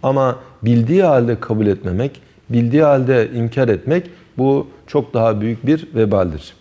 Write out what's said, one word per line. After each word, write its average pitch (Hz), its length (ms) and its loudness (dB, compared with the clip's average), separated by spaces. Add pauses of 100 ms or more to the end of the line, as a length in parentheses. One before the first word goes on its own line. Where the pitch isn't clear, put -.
Ama 131 360 0 (240)
bildiği 120 400 2
halde 120 360 2
kabul 107 280 -2
etmemek, 98 540 -4 (280)
bildiği 117 340 2
halde 131 480 2
inkar 120 360 -2
etmek, 131 420 -2 (280)
bu 139 300 0 (200)
çok 135 260 -4
daha 113 280 0
büyük 113 240 -6
bir 156 300 0
vebaldir. 98 640 -2